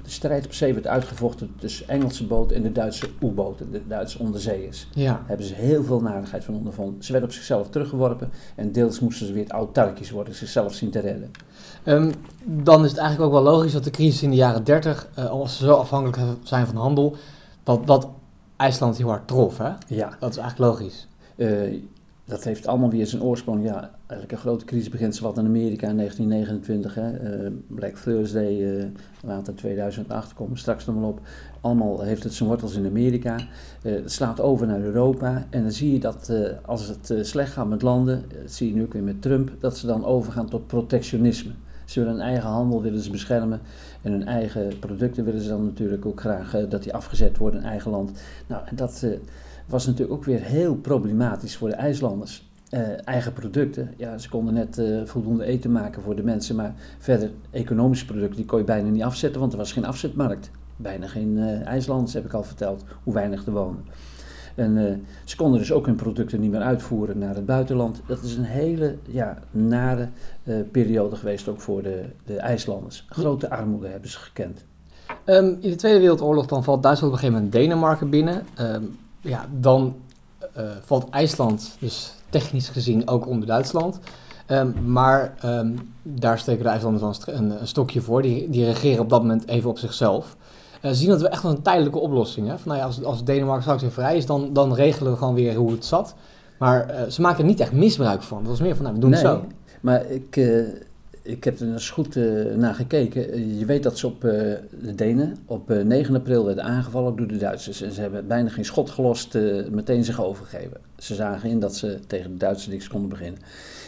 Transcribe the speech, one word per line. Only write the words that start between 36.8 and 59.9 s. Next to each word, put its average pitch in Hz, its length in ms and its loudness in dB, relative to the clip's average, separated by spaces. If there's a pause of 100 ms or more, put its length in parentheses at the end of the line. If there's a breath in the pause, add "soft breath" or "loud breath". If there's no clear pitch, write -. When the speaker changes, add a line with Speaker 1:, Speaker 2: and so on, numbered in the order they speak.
Speaker 1:
het, - 220 -12
eh, 107 120 0
slecht 139 300 -2
gaat 113 160 -4
met 107 140 -2
landen, 127 460 2
eh, 73 140 -14
dat - 100 -14
zie 120 160 -2
je 104 60 -2
nu 110 80 2
ook 113 100 -4
weer 104 100 -4
met 101 200 -4
Trump, 135 360 2
dat 123 180 -4
ze - 100 -10
dan 113 180 0
overgaan 113 440 0
tot 113 180 -6
protectionisme. 120 880 0 (320 soft breath)
Ze - 160 -2
willen 113 140 0
hun 110 100 -6
eigen 120 240 -2
handel, 117 340 0
willen 107 180 -2
ze 101 100 -8
beschermen. 113 500 -2 (420 loud breath)
En 101 100 -2
hun 98 140 -2
eigen 107 520 -2
producten 113 460 -2
willen 110 160 -2
ze 104 80 -4
dan 107 160 -2
natuurlijk 101 420 -4
ook 104 140 -6
graag, 92 340 -4
eh, 107 160 0
dat 101 120 -2
die - 120 -8
afgezet - 420 6
worden 107 240 4
in - 60 -6
eigen 110 240 -4
land. 101 200 -2 (360 loud breath)
Nou, 107 200 -8
en 117 100 -8
dat, 123 280 -6
eh, 117 60 2 (560 loud breath)
was 127 200 -2
natuurlijk 127 260 0
ook 147 120 -6
weer 123 160 2
heel 131 360 2
problematisch 107 800 0
voor 110 120 -4
de 107 60 -2
IJslanders, 120 720 -4 (220)
eh, 127 100 -2 (240)
eigen 123 280 -2
producten. 123 640 -4
Ja, 113 220 -10
ze 117 100 -14
konden 113 260 0
net, 113 240 -2
eh, 113 80 2 (180)
voldoende 110 400 -2
eten 123 280 0
maken 104 300 -2
voor 104 140 -4
de 104 60 -4
mensen, 110 340 -2
maar 107 180 -4 (240 loud breath)
verder 107 320 2 (200)
economische 120 560 2
producten, 104 300 -4
die 107 100 -6
kon 113 120 0
je 107 60 2
bijna 104 240 0
niet 110 140 2
afzetten, 131 380 -2
want 131 120 0
er 101 60 -6
was 104 140 -6
geen 240 120 -2
afzetmarkt. 123 640 -4 (260)